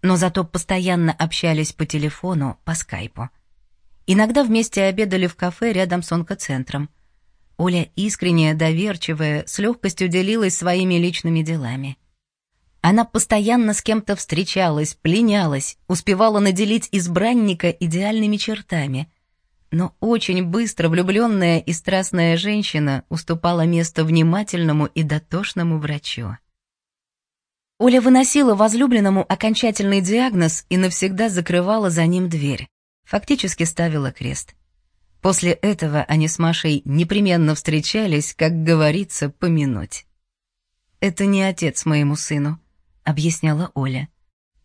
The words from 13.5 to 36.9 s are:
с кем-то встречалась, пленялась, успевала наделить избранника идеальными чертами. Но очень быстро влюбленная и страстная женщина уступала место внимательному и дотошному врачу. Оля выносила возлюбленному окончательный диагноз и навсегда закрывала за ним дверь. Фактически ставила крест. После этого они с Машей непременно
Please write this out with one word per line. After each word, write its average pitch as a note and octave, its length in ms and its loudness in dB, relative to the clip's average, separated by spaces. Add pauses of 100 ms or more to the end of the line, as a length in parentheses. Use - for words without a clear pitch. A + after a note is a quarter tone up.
с - 80 -4
кем-то G#3+ 340 -2
встречалась, D#3+ 800 -2
пленялась, F#3 800 0 (100)
успевала G3+ 520 2
наделить G3+ 520 0
избранника F#3+ 760 2
идеальными G#3 680 -2
чертами. D#3+ 720 -4 (600)
Но E3 300 -2
очень G3 420 0
быстро F3 460 0
влюбленная F#3 720 2
и E3+ 120 -6
страстная F3 640 0
женщина E3+ 760 -2
уступала E3 560 -2
место E3 380 0
внимательному E3 840 2
и D#3+ 180 -4
дотошному D#3+ 760 -4
врачу. C#3+ 580 -8 (1400)
Оля B3 220 6
выносила B3+ 520 4
возлюбленному G#3+ 760 4
окончательный G3+ 720 0
диагноз F#3+ 680 0
и F3+ 80 0
навсегда F#3+ 520 0
закрывала F3+ 600 0
за E3 160 2
ним F3+ 240 0
дверь. C#3+ 380 -4 (380)
Фактически G3+ 580 -2
ставила D#3 480 -2
крест. - 440 -10 (640)
После F3 320 0
этого E3 500 -2
они D#3 240 2
с E3 100 -4
Машей E3 480 0
непременно E3+ 720 2